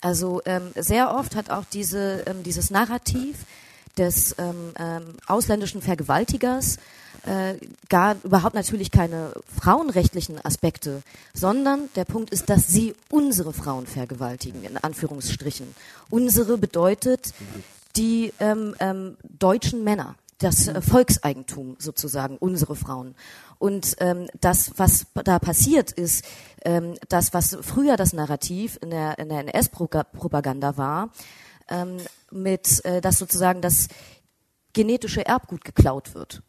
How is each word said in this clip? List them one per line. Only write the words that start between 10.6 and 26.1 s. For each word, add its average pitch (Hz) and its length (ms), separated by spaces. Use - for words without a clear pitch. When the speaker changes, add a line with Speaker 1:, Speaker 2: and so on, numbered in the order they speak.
Speaker 1:
sondern 269 640
der 185 80
Punkt 226 300
ist, - 160
dass 190 180
sie 214 260
unsere 214 460
Frauen 131 320
vergewaltigen, 123 760
in 101 120
Anführungsstrichen. 135 1000
Unsere 233 480
bedeutet 202 760
die, 226 340
ähm, 214 400
ähm, 190 420
deutschen 214 640
Männer, 208 320
das, - 280
äh, - 80
Speaker 2:
Mhm. 185 80
Speaker 1:
Volkseigentum 139 960
sozusagen, 139 580
unsere 165 400
Frauen. 131 380
Und, 196 420
ähm, 180 260
das, 185 360
was - 300
da 180 140
passiert 262 540
ist, 170 320